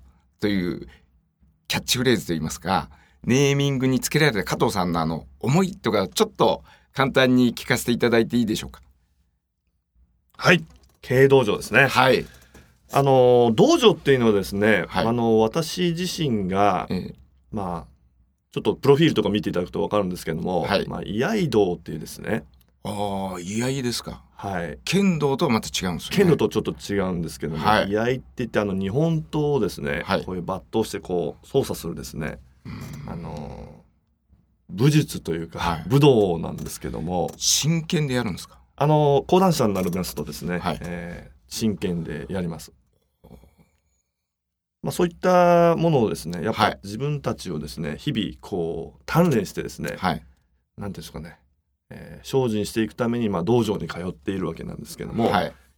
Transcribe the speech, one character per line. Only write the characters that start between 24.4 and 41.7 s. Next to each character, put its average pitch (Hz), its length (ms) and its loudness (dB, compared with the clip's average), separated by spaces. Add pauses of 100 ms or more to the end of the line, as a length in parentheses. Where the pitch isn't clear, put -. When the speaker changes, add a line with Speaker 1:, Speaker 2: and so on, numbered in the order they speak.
Speaker 2:
い。 78 220 -8
Speaker 1:
剣 180 360 2
道 139 180 0
と 131 80 0
は 127 60 2
ま 110 100 2
た - 80 -8
違 - 200 -4
う 87 40 -4
ん 80 60 -6
で - 40 -12
す - 40 -10
よ - 40 -12
ね。 - 60 -4
Speaker 2:
剣 190 100 6
道 156 80 6
と 107 140 2
ち - 80 -4
ょ - 20 0
っ 95 40 0
と - 300 -6
違 98 60 0
う 92 140 -2
ん 87 80 -4
で 80 80 -6
す - 100 -14
け - 80 -6
ど 76 80 -8
も、 78 100 -4
Speaker 1:
は 104 180 4
い。 95 60 -6
Speaker 2:
居 101 80 0
合 110 60 0
っ 117 40 -2
て 131 160 -2 (120)
言 120 120 -6
っ - 20 -14
て、 113 100 -2
あ 104 60 2
の、 98 120 -2
日 95 120 -4
本 156 320 0
刀 151 240 -4
を 147 160 2
で 92 80 0
す - 100 -12
ね、 71 240 -4
Speaker 1:
は 95 140 0
い。 - 80 -6
Speaker 2:
こ 92 80 -8
う - 20 -6
い 90 40 -6
う - 20 -6
抜 92 180 -6
刀 - 240 -2
し - 80 -8
て 98 80 -6
こ 87 420 -4
う - 60 -20
操 - 160 2
作 - 160 -6
す - 80 -10
る 85 80 -8
で - 80 -10
す - 120 -14
ね、 71 240 -8 (260)
Speaker 1:
う - 40 -16
ん。 - 400 -14
Speaker 2:
あ 87 60 -10
の、 76 580 -12 (960)
武 104 200 2
術 143 320 2
と 82 120 -4
い 82 100 -6
う 82 40 -10
か、 - 120 -12
Speaker 1:
は 85 180 -2
い。 82 100 -10
Speaker 2:
武 135 140 4
道 107 380 6
な 80 120 -8
ん 76 60 -10
で - 120 -10
す - 120 -12
け 73 80 -8
ど 60 100 -8
も。 85 380 -4
Speaker 1:
真 160 460 0
剣 160 220 -2
で 127 100 -2
や 123 80 0
る 107 80 -6
ん - 20 -6
で 80 60 -12
す - 100 -18
か？ - 100 -20 (160)
Speaker 2:
あ 143 100 0
の、 147 440 4
講 185 100 6
談 185 140 6
社 131 120 2
に 104 80 2
な 95 80 -2
り 92 80 -2
ま 90 140 -2
す - 100 -10
と 76 120 -8
で 76 80 -10
す - 80 -12
ね、 87 160 -4
Speaker 1:
は 85 160 -4
い。 - 80 -10
Speaker 2:
え 87 500 -12
ー、 - 160 -20
真 107 300 -4